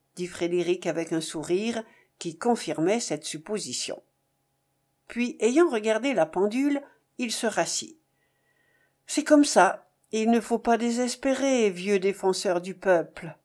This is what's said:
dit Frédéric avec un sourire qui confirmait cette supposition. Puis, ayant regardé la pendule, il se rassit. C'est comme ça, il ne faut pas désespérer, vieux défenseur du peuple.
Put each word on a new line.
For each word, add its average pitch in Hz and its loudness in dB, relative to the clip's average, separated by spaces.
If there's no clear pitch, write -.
dit 180 -6
Frédéric 175 -2
avec 165 -4
un 160 0
sourire 185 -4
qui 165 -10
confirmait 202 0
cette 151 -6
supposition. 156 -8
Puis, 233 -4
ayant 294 6
regardé 220 0
la 160 4
pendule, 262 0
il 247 -4
se - -4
rassit. - -4
C'est - -4
comme 294 8
ça, 196 4
il 220 2
ne 233 4
faut 226 -2
pas 226 2
désespérer, 247 0
vieux 190 -2
défenseur 185 0
du 180 -10
peuple. 165 0